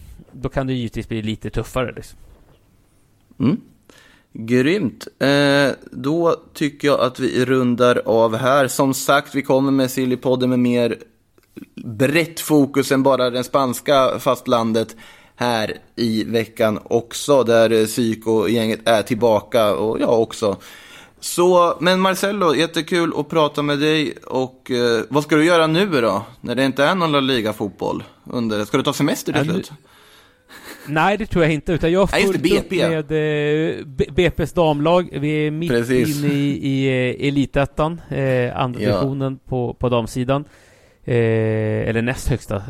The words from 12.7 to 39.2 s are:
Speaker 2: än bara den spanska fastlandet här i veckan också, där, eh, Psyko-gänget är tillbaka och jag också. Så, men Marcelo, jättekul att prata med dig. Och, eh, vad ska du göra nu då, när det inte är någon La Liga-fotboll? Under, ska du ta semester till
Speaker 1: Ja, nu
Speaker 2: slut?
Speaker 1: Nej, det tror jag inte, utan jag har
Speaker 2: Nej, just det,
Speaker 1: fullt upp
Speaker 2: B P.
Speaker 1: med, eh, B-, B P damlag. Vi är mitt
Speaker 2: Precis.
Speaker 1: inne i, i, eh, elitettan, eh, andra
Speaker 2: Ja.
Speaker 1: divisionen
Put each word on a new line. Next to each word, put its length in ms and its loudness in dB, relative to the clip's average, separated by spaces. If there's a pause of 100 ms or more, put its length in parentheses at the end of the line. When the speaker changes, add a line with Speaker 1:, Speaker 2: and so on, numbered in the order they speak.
Speaker 2:
än 120 2
bara 260 2
den 140 -2
spanska 760 0
fastlandet 760 0 (400)
här 360 -2 (240)
i 280 0
veckan 600 -2
också, 600 0
där, 280 4
eh, 140 4
Psyko-gänget 960 0 (100)
är 120 4
tillbaka 760 0
och 240 -2
jag 220 2
också. 360 -2 (640)
Så, 600 2
men 200 2
Marcelo, 560 0
jättekul 600 -2
att 120 -4
prata 320 0
med 180 -2
dig. 340 0 (140)
Och, 440 -6
eh, 380 2
vad 140 0
ska 120 0
du 100 4
göra 220 4
nu 180 2
då, 400 0 (160)
när 140 -6
det 100 0
inte 180 0
är 120 2
någon 160 -2
La 80 2
Liga-fotboll? 840 -2 (200)
Under, 420 -4
ska 120 -2
du 60 0
ta 100 -2
semester 400 -4
till 80 0
Speaker 1:
Ja, 60 -2
nu 60 -2
Speaker 2:
slut? 180 -6 (1160)
Speaker 1:
Nej, 300 2
det 80 -6
tror 180 2
jag 100 2
inte, 200 -4
utan 180 0
jag 80 2
har 120 4
Speaker 2:
Nej, 100 2
just 120 2
det, 160 0
Speaker 1:
fullt 120 2
upp 80 -10
Speaker 2:
B 80 -2
P. 120 2
Speaker 1:
med, 920 -2
eh, 60 -12
B-, 260 -4
B 180 4
P 160 -2 (100)
damlag. 560 2
Vi 360 -2
är 40 -4
mitt 200 -4
Speaker 2:
Precis. 520 2
Speaker 1:
inne 100 2
i, 340 0
i, 200 0 (340)
eh, 60 0
elitettan, 840 -2
eh, 520 -2
andra 200 -6
Speaker 2:
Ja. 80 -2
Speaker 1:
divisionen 560 -2